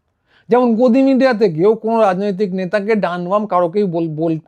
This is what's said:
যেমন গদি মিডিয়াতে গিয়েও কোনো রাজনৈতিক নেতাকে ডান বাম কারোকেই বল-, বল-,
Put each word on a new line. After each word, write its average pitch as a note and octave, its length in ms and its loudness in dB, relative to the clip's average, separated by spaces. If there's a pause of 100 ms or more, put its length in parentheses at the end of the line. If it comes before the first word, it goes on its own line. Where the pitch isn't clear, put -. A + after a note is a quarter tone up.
(480)
যেমন A#3 280 2
গদি B3+ 260 4
মিডিয়াতে C4 460 2
গিয়েও F3 260 2
কোনো A3 260 -2
রাজনৈতিক G3 520 0
নেতাকে G3 420 -2
ডান F3+ 340 -4
বাম G#3 180 -2
কারোকেই F3+ 380 0
বল-, E3+ 320 -4
বল-, D#3+ 320 -2